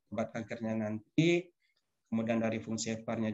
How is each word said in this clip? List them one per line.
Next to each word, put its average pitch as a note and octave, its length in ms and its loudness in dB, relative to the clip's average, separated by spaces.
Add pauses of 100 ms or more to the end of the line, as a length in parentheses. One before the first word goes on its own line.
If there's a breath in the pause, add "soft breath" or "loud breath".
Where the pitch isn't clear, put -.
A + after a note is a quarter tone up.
obat A2 240 -2
kankernya A2+ 480 -4
nanti, D#3+ 640 2 (640)
kemudian A2+ 320 2
dari A2 160 2
fungsi A2 400 -4
eparnya A2 380 -2